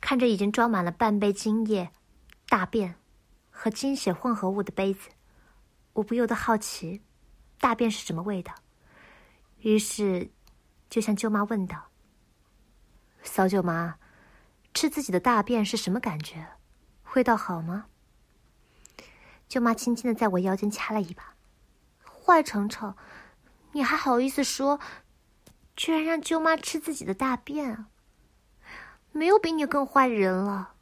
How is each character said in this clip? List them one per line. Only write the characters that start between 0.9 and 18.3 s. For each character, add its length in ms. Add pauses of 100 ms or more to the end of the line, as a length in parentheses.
半 300
杯 120
精 340
液、 240 (580)
大 160
便 300 (560)
和 200
精 240
血 180
混 220
合 160
物 120
的 100
杯 220
子， 160 (840)
我 80
不 120
由 120
得 80
好 220
奇： 460 (560)
大 160
便 160
是 140
什 100
么 80
味 200
道， 120 (1040)
于 180
是 520 (600)
就 100
向 160
舅 140
妈 140
问 220
道 200 (1400)
：“骚 260
舅 140
妈， 340 (800)
吃 160
自 100
己 120
的 80
大 220
便 220
是 120
什 160
么 80
感 180
觉？ 260 (680)
味 80
道 140
好 260
吗？” 240 (1600)